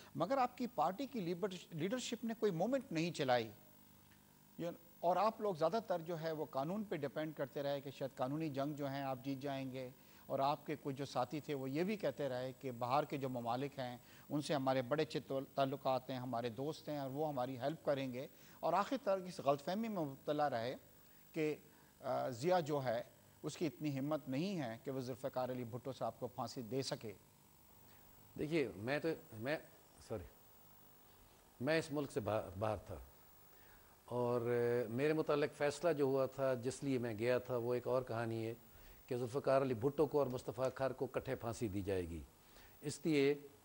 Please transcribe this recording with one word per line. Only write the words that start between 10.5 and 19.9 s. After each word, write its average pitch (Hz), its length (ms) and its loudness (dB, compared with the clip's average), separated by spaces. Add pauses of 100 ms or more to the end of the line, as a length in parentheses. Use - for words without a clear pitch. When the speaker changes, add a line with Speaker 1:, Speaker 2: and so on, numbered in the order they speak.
Speaker 1:
कुछ 139 200 -2
जो 139 100 -4
साथी 135 360 0
थे 151 120 -4
वो 135 140 -2
ये 143 160 2
भी 208 140 0
कहते 143 300 0
रहे 127 260 -2
कि 131 180 -6
बाहर 123 340 4
के 147 120 -2
जो 131 120 -2
ममालिक 127 500 0
हैं 123 200 -6 (320)
उनसे 147 220 2
हमारे 131 280 4
बड़े 143 220 2
अच्छे 147 160 -2
तो-, 135 240 -2 (140)
ताल्लुकात 135 520 2
हैं, 131 100 -4
हमारे 123 300 -2
दोस्त 139 400 -6
हैं 147 100 -4
और 135 100 -4
वो 143 160 -2
हमारी 131 320 -2
हेल्प 143 280 -2
करेंगे, 135 440 0 (340)
और 160 100 2
आखिर 202 320 2
तक 196 220 0
इस 175 180 -10
गलतफहमी 180 420 2
में 214 80 -4